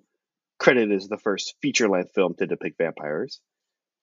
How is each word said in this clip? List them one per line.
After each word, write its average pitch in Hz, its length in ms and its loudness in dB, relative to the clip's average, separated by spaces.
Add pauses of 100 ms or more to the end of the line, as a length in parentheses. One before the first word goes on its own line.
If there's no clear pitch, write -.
(600)
credited 120 360 4
as 98 120 -4
the 104 100 -6
first - 440 -4
feature-length 98 520 0
film 90 220 2
to 95 120 -2
depict - 300 -6
vampires? 80 600 -6 (640)